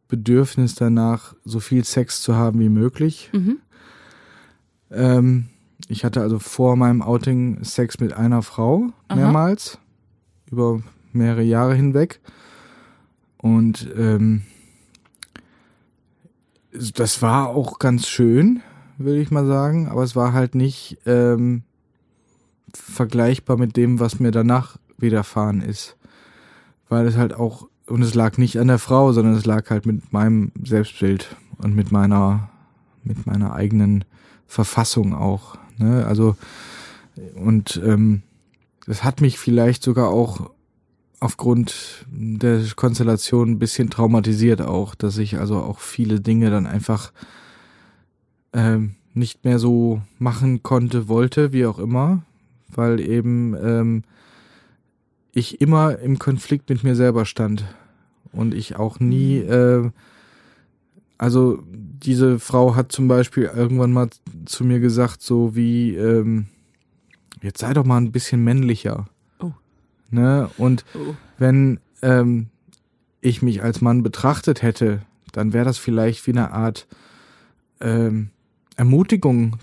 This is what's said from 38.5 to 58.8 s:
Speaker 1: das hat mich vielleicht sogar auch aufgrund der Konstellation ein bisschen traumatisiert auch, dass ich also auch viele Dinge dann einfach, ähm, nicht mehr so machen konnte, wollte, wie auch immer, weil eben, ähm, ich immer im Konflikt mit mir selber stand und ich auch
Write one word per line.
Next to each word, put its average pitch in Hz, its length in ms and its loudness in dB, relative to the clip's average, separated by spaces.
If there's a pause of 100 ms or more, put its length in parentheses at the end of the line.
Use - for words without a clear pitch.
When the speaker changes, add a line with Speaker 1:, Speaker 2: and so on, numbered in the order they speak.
Speaker 1:
das - 180 -8
hat 127 180 -4
mich 135 180 2
vielleicht 117 440 2
sogar 120 260 0
auch 113 420 -2 (680)
aufgrund - 880 -2
der 113 520 -2 (140)
Konstellation 117 760 0
ein 110 80 -2
bisschen 117 300 -2
traumatisiert 113 720 2
auch, 95 340 -4
dass 104 220 -4
ich 107 220 -4
also 101 180 -2
auch - 220 -6
viele 107 420 -2
Dinge 113 300 2
dann 101 160 0
einfach, 104 440 -4 (1400)
ähm, 110 420 0 (180)
nicht 120 300 -6
mehr 123 160 2
so 117 420 2 (180)
machen 123 440 0
konnte, 120 460 0
wollte, 127 440 2
wie 127 120 2
auch 110 140 -4
immer, 135 420 0 (480)
weil 117 300 0
eben, 117 640 -2
ähm, 113 420 0 (1300)
ich - 260 -4
immer 156 400 0
im 127 200 -4
Konflikt 139 500 -4
mit 123 140 -4
mir 127 120 0
selber 120 300 0
stand 104 400 -4 (680)
und 117 220 -4
ich - 220 -10
auch 107 240 -4